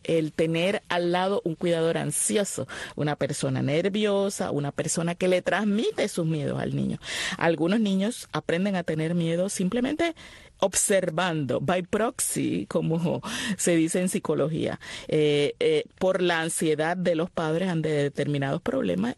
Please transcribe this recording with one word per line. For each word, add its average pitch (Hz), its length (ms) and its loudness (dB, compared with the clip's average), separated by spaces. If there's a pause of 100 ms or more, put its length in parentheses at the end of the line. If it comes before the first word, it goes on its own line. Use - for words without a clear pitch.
el 156 280 2
tener 165 560 0
al 175 240 0
lado 190 320 0
un 165 100 -2
cuidador 165 440 2
ansioso, 196 680 -2 (300)
una 147 200 -2
persona 135 460 -2
nerviosa, 196 880 0
una 143 220 -2
persona 170 420 -2
que 185 140 0
le 180 140 4
transmite 208 680 0
sus 170 180 -2
miedos 139 340 0
al 131 140 -2
niño. 135 240 -2 (400)
Algunos 170 420 2
niños 196 520 -2
aprenden 180 440 -2
a 175 60 -2
tener 160 320 -2
miedo 170 340 0
simplemente 254 640 0 (480)
observando, 170 960 0
by 180 220 0
proxy, 175 840 -2
como 160 540 0 (360)
se - 180 2
dice 165 260 2
en 185 80 0
psicología. 156 680 -2 (300)
Eh, 147 500 2
eh, 156 260 2 (140)
por 185 240 2
la 175 180 2
ansiedad 160 560 0
de 180 200 2
los 160 140 0
padres 165 380 0
ante 160 200 0
determinados 143 760 0
problemas, 233 560 0